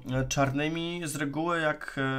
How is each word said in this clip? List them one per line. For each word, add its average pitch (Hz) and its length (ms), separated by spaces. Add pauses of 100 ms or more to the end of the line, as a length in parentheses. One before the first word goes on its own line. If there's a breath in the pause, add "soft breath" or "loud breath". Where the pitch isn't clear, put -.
(120)
e, 131 160
czarnymi 156 800
z 139 100
reguły 156 460
jak, 151 340 (240)